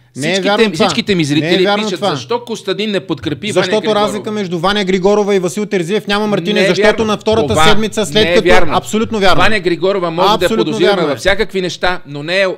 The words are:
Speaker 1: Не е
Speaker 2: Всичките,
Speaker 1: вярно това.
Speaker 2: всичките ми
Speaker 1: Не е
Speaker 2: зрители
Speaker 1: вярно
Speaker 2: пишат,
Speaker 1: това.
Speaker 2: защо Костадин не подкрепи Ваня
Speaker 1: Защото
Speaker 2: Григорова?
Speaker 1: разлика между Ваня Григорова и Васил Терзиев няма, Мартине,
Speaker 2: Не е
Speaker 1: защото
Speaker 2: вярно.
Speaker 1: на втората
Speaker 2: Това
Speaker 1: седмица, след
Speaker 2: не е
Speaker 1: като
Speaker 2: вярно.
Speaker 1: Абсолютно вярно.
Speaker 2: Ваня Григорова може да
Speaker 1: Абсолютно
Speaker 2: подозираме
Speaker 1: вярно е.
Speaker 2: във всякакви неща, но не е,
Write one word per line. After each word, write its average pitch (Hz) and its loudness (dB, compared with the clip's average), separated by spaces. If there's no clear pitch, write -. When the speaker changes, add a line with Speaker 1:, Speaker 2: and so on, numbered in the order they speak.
Speaker 1:
Не 131 -6
е 160 -2
Speaker 2:
Всичките, 190 0
Speaker 1:
вярно 214 4
това. 190 -2
Speaker 2:
всичките 190 0
ми - 2
Speaker 1:
Не 170 0
е - 2
Speaker 2:
зрители 160 0
Speaker 1:
вярно 202 0
Speaker 2:
пишат, 185 -6
Speaker 1:
това. 196 -2
Speaker 2:
защо 175 -6
Костадин 208 -6
не 190 -2
подкрепи 151 -8
Ваня 214 -4
Speaker 1:
Защото 190 2
Speaker 2:
Григорова? 208 0
Speaker 1:
разлика 208 -6
между 185 -4
Ваня 202 0
Григорова 196 2
и 196 2
Васил 185 -4
Терзиев 202 -4
няма, 208 0
Мартине, 196 -2
Speaker 2:
Не 190 4
е - 2
Speaker 1:
защото 196 2
Speaker 2:
вярно. 214 0
Speaker 1:
на 208 -2
втората 220 0
Speaker 2:
Това 156 2
Speaker 1:
седмица, 208 2
след 147 -10
Speaker 2:
не 190 2
е 175 2
Speaker 1:
като 175 4
Speaker 2:
вярно. 180 6
Speaker 1:
Абсолютно 220 -2
вярно. 180 4
Speaker 2:
Ваня 208 2
Григорова 175 -2
може 175 0
да 208 4
Speaker 1:
Абсолютно 214 0
Speaker 2:
подозираме 156 2
Speaker 1:
вярно 185 0
е. 151 0
Speaker 2:
във 135 -4
всякакви 196 -2
неща, 180 -4
но 143 -10
не 175 -2
е, 196 2